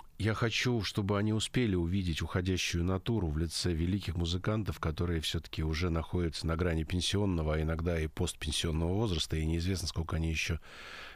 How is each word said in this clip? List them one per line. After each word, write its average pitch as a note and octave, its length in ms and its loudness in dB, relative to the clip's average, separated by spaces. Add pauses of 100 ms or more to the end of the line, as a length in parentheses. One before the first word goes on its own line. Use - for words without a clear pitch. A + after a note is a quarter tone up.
(160)
я G#2+ 180 2
хочу, A#2 480 2
чтобы G2+ 360 2
они G#2+ 140 2
успели A2 420 2
увидеть F2 480 2
уходящую F2 640 0
натуру F#2 440 0
в D2 80 0
лице E2+ 360 0
великих F2 440 0
музыкантов, F#2 640 0
которые E2 420 0
всё-таки - 440 -4
уже D#2+ 260 0
находятся E2 560 -2
на E2 100 2
грани E2 280 2
пенсионного, F2 720 0
а D#2 40 2
иногда E2 400 0
и D#2 60 0
постпенсионного E2 880 -2
возраста, F#2+ 420 0
и D#2+ 80 0
неизвестно, E2+ 440 0
сколько - 280 -2
они E2 140 2
ещё D#2 280 0 (580)